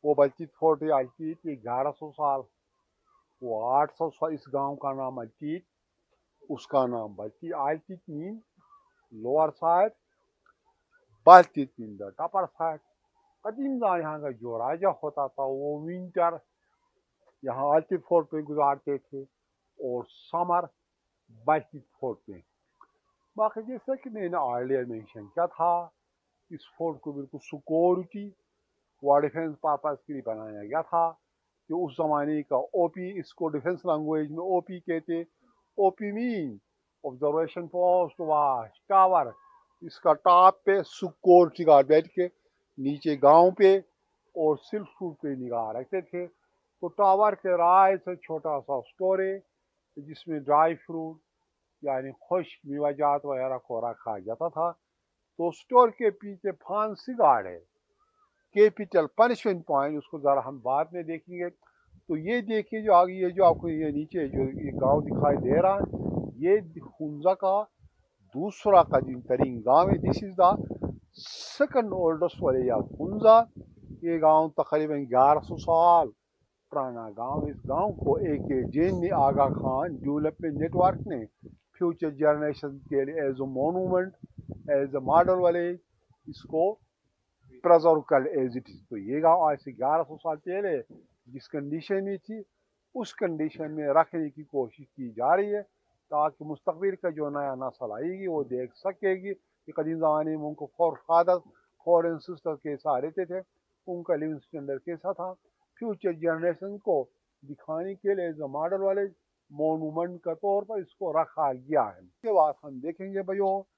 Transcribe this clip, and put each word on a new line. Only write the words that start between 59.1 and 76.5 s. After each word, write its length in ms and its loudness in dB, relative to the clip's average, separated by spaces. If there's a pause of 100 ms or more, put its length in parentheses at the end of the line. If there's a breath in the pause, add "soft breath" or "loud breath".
पनिशमेंट 480 2
पॉइंट, 320 0
उसको 220 -14
ज़रा 260 2
हम 180 -12
बाद 300 -2
में 100 -8
देखेंगे। 440 -10
तो 680 -12
ये 260 -4
देखिए 400 -6
जो 100 4
आगे, 220 6
ये 160 -2
जो 140 2
आपको 240 4
ये 240 -2
नीचे 360 -6
जो 140 -4 (220)
ये 140 -6
गांव 240 2
दिखाई 340 0
दे 240 2
रहा 140 4
है, 80 -2 (560)
ये 160 2 (460)
हुंजा 340 -2
का 280 0 (720)
दूसरा 480 4 (100)
कदीम 280 -2
तरीन 460 -2
गांव 240 6
है। 120 4
This 240 0
is 100 -12
the 140 6 (640)
second 800 -4
oldest 480 0
village 340 2
of 80 -2 (160)
हुंजा। 380 6 (680)
ये 140 -2
गांव 300 6 (120)
तकरीबन 480 -2
ग्यारह 400 6
सौ 80 -10
साल 500 4 (640)